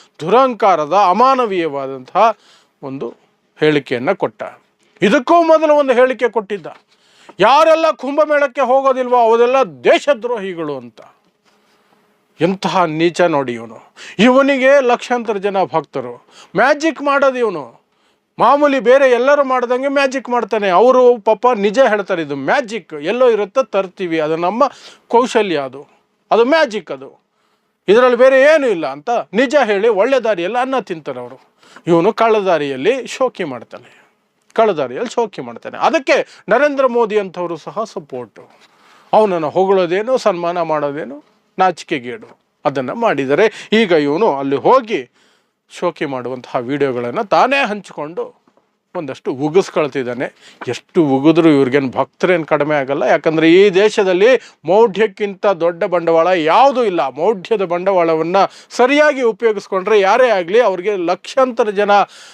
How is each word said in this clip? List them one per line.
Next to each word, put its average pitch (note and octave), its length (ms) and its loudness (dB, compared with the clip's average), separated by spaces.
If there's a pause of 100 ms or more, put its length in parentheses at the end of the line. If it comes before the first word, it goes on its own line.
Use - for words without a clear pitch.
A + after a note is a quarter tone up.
(200)
ದುರಹಂಕಾರದ F#3+ 720 0
ಅಮಾನವೀಯವಾದಂತಹ F#3 1400 0 (460)
ಒಂದು C3+ 320 -12 (460)
ಹೇಳಿಕೆಯನ್ನ D3 520 -2
ಕೊಟ್ಟ. D3 300 -6 (600)
ಇದಕ್ಕೂ C#4+ 400 4
ಮೊದಲು D#4 320 4
ಒಂದು C#4 180 2
ಹೇಳಿಕೆ B3 360 2
ಕೊಟ್ಟಿದ್ದ, G3+ 380 -8 (760)
ಯಾರೆಲ್ಲ D#4 500 4
ಕುಂಭಮೇಳಕ್ಕೆ C#4+ 680 -2
ಹೋಗೋದಿಲ್ವೋ B3+ 560 0
ಅವರೆಲ್ಲ A#3+ 400 2 (280)
ದೇಶದ್ರೋಹಿಗಳು G3+ 920 -2
ಅಂತ. A#2+ 240 -18 (1400)
ಎಂತಹ F3+ 440 0
ನೀಚ E3 360 -2
ನೋಡಿ C#3+ 320 0
ಇವನು. A2+ 420 -16 (240)
ಇವನಿಗೆ C4 600 4
ಲಕ್ಷಾಂತರ A#3+ 560 -2
ಜನ G3 280 -2
ಭಕ್ತರು. C3 640 -8 (300)
ಮ್ಯಾಜಿಕ್ C#4+ 460 0
ಮಾಡೋದು C#4 360 0
ಇವನು E3+ 420 -6 (580)
ಮಾಮೂಲಿ, C4+ 420 2
ಬೇರೆ C4 300 4
ಎಲ್ಲರೂ C4+ 340 2
ಮಾಡ್ದಂಗೆ B3+ 440 -2
ಮ್ಯಾಜಿಕ್ C4+ 400 -2
ಮಾಡ್ತಾನೆ. A3 400 -2
ಅವರು B3 500 4
ಪಾಪ G#3+ 360 0
ನಿಜ G3+ 240 0 (100)
ಹೇಳ್ತಾರೆ, G3+ 340 -2
ಇದು C#3+ 140 -8
ಮ್ಯಾಜಿಕ್ G3+ 580 -4
ಎಲ್ಲೋ G#3+ 360 0
ಇರುತ್ತೆ, G#3 400 -2
ತರ್ತೀವಿ, F3+ 500 -4
ಅದು D#3 160 -2
ನಮ್ಮ F#3+ 280 -2 (440)
ಕೌಶಲ್ಯ, A3 500 0
ಅದು, C3+ 280 -10 (440)
ಅದು G#3+ 140 4
ಮ್ಯಾಜಿಕ್, B3+ 460 0
ಅದು, C3+ 300 -16 (680)
ಇದರಲ್ಲಿ B3 280 4
ಬೇರೆ C4 260 6
ಏನೂ D4 240 4
ಇಲ್ಲ E3+ 200 -2
ಅಂತ C#3+ 240 -8 (220)
ನಿಜ A#3+ 220 0 (100)
ಹೇಳಿ G#3 240 0
ಒಳ್ಳೆ A#3+ 320 2
ದಾರಿಯಲ್ಲಿ G#3 380 -4
ಅನ್ನ C4 200 -2
ತಿಂತಾರೆ D3+ 420 -10
ಅವರು. B2 200 -16 (460)
ಇವನು E3+ 260 2
ಕಳ್ಳದಾರಿಯಲ್ಲಿ F#3+ 920 0
ಶೋಕಿ B3 380 -6
ಮಾಡ್ತಾನೆ, - 640 -16 (440)
ಕಳ್ಳದಾರಿಯಲ್ಲಿ E3+ 580 0
ಶೋಕಿ A3+ 320 -6
ಮಾಡ್ತಾನೆ. A#2 360 -14
ಅದಕ್ಕೆ B3 680 -2
ನರೇಂದ್ರ C4+ 380 2
ಮೋದಿ A#3 320 -2
ಅಂಥವರು F3 380 -6
ಸಹ D#3+ 280 -10
ಸಪೋರ್ಟು. C3+ 680 -14 (600)
ಅವನನ್ನು F#3 380 0
ಹೊಗಳೋದೇನು, F#3+ 680 0
ಸನ್ಮಾನ F3 440 -4
ಮಾಡೋದೇನು D#3+ 640 -6 (340)
ನಾಚಿಕೆಗೇಡು, B2+ 800 -6 (260)
ಅದನ್ನು C#3 300 -4
ಮಾಡಿದರೆ F#3+ 800 -2
ಈಗ G#3+ 200 2
ಇವನು D3+ 460 0
ಅಲ್ಲಿ C#3 180 -4
ಹೋಗಿ F3+ 540 0 (600)
ಶೋಕಿ F3 320 -8
ಮಾಡುವಂತಹ B2+ 520 -8
ವಿಡಿಯೋಗಳನ್ನು C3 680 -4
ತಾನೇ B3+ 400 0
ಹಂಚಿಕೊಂಡು G3 760 -10 (540)
ಒಂದಷ್ಟು D#3+ 380 -8
ಉಗಿಸ್ಕೊಳ್ತಿದ್ದಾನೆ. C#3+ 1300 -4 (100)
ಎಷ್ಟು D3+ 360 -2
ಉಗಿದ್ರೂ D#3 440 2
ಇವ್ರಿಗೇನು C#3 420 2
ಭಕ್ತರೇನು D#3+ 540 -2
ಕಡಿಮೆ D3+ 300 -2
ಆಗಲ್ಲ. C#3+ 280 -4
ಯಾಕಂದರೆ D#3+ 500 2
ಈ G3 180 6
ದೇಶದಲ್ಲಿ F#3+ 560 2 (380)
ಮೌಢ್ಯಕ್ಕಿಂತ G3+ 840 0
ದೊಡ್ಡ F3 380 -2
ಬಂಡವಾಳ E3 420 0
ಯಾವುದೂ F#3+ 560 2
ಇಲ್ಲ. F3 260 -2
ಮೌಢ್ಯದ F#3+ 540 -4
ಬಂಡವಾಳವನ್ನು F3 880 0 (200)
ಸರಿಯಾಗಿ C#4 520 2
ಉಪಯೋಗಿಸ್ಕೊಂಡ್ರೆ G#3 800 0
ಯಾರೇ A3+ 280 4
ಆಗಲಿ G3 320 0
ಅವ್ರಿಗೆ G3 360 -2
ಲಕ್ಷಾಂತರ G#3+ 720 -2
ಜನ G3 200 0 (440)